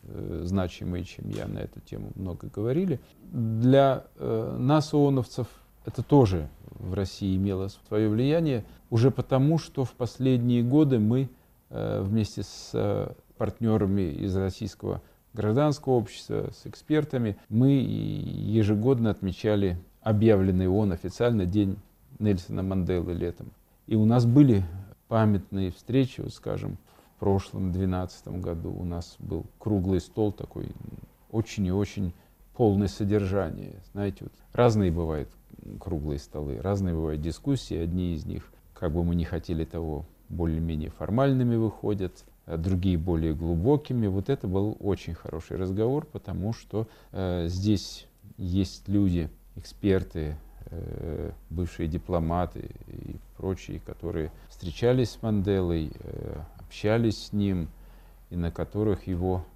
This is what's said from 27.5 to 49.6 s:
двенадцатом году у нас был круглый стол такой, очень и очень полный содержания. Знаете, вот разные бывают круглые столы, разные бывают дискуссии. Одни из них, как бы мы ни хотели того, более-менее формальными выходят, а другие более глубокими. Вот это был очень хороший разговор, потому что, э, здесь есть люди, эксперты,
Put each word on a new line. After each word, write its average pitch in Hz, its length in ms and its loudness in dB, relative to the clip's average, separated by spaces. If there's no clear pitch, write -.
двенадцатом 92 680 -2
году 87 320 -6
у 92 120 -8
нас 87 340 -8
был 90 260 -6
круглый 95 420 2
стол 107 320 -2
такой, - 380 -10
очень 107 360 -2
и 90 40 0
очень 98 440 -2
полный 101 340 4
содержания. 98 960 -2
Знаете, 101 320 -4
вот - 80 -14
разные 107 360 4
бывают 80 380 -2
круглые 73 400 -6
столы, 73 440 -8
разные 95 320 0
бывают 78 260 -2
дискуссии. 85 560 -4
Одни 85 380 -2
из 76 100 -6
них, 87 260 -10
как 82 200 -4
бы 85 120 2
мы 85 100 2
ни 85 100 2
хотели 82 420 -4
того, 80 400 -6
более-менее 82 600 -2
формальными 123 640 0
выходят, 104 680 -2
а 82 100 -6
другие 90 400 2
более 80 380 0
глубокими. 107 720 0
Вот 95 240 -2
это 139 180 -2
был 98 320 -2
очень 90 320 -4
хороший - 460 -10
разговор, 110 480 -2
потому 95 480 -6
что, 107 340 -6
э, 90 360 -2
здесь 95 580 -2
есть 92 500 -2
люди, 95 400 2
эксперты, 85 800 -2